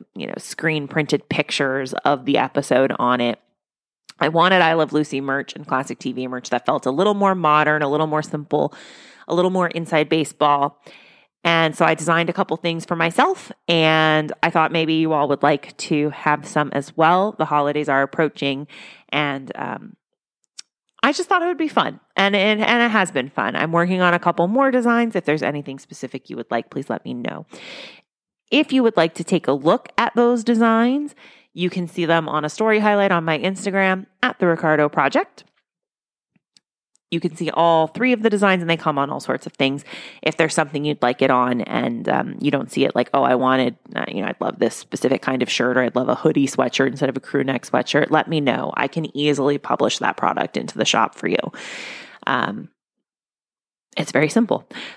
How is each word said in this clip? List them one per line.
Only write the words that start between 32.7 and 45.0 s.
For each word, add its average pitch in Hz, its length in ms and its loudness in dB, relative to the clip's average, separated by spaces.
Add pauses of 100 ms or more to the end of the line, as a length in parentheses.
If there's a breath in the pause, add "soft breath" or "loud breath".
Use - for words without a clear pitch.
highlight 202 340 4
on 170 100 2
my 160 160 0
Instagram 190 680 0 (160)
at 254 160 -2
the 185 80 2
Ricardo 156 420 2
Project. 156 560 -2 (1700)
You 170 100 -2
can 160 160 -4
see 160 140 -6
all 165 360 4
three 247 260 0
of 220 100 0
the 220 80 2
designs, 196 300 2
and 170 80 -2
they 165 80 2
come 156 220 -2
on 143 100 0
all 139 120 -6
sorts - 260 -4
of - 60 -10
things. 135 320 0 (380 loud breath)
If - 140 -2
there's 160 180 2
something 147 300 -2
you'd 151 180 -2
like 123 200 0
it 135 80 4
on 123 300 2
and, 117 480 -4
um, - 320 -2
you 147 100 0
don't 135 220 -2
see 135 120 0
it, - 120 0
like, 123 180 0
"Oh, 139 80 2
I 127 140 4
wanted, 127 400 2 (180)
uh, - 140 -4
you 98 140 -6
know, - 40 -4
I'd - 140 -8
love - 180 -4
this 113 160 0
specific - 480 -2